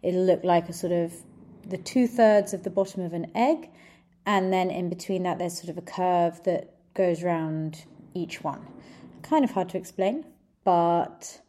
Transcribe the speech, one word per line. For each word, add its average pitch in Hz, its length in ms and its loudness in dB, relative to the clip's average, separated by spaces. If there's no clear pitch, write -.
it'll 185 200 2
look 185 200 4
like 170 260 2
a 170 40 -10
sort 175 200 -2
of 170 180 0
the 185 100 -6
two-thirds 220 760 4
of 185 80 -8
the 185 80 -6
bottom 190 320 -2
of 170 120 -6
an 170 200 -6
egg, 285 360 0
and 190 260 2
then 185 160 2
in 175 200 -4
between 180 340 -6
that 180 160 -2
there's 175 180 -4
sort 175 120 -12
of 160 100 -8
a - 20 -14
curve 175 600 0
that - 320 -2
goes 175 300 2
round 160 640 -2
each 165 300 -8
one. - 240 -8
Kind 311 200 2
of 233 80 0
hard 185 180 -2
to - 80 -8
explain, 196 460 -4
but 170 840 2